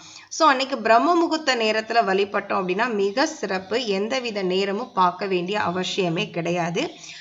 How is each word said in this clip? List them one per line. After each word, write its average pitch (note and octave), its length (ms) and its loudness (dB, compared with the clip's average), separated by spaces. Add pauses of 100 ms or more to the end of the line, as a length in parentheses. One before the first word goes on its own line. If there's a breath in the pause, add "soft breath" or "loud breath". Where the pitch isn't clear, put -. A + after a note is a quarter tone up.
(280 loud breath)
So D#4+ 200 2
அன்னைக்கு C4 300 2
பிரம்ம A#3 360 6
முகூர்த்த D#4+ 420 2
நேரத்துல A3 480 2
வழிபட்டோம் G3+ 560 0
அப்படின்னா F#3+ 320 -2
மிக G3+ 340 0
சிறப்பு. G3+ 600 -4
எந்தவித G#3+ 560 -2
நேரமும் G3+ 500 -2
பார்க்க G3 340 2
வேண்டிய F#3+ 340 0
அவசியமே F3+ 680 -2
கிடையாது. E3+ 540 -2 (360 loud breath)